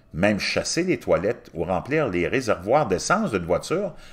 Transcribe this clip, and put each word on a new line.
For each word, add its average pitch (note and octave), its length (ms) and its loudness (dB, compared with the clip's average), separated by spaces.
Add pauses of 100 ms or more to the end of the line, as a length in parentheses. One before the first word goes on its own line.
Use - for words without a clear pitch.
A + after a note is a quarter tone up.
(140)
même G2 260 2
chasser - 440 -2
les F#3 140 0
toilettes F2+ 560 0
ou E2 100 -4
remplir A#2 440 0
les F2 200 0
réservoirs A2 600 2
d'essence E3 440 0
d'une F#2 140 0
voiture G#2+ 480 -2 (180)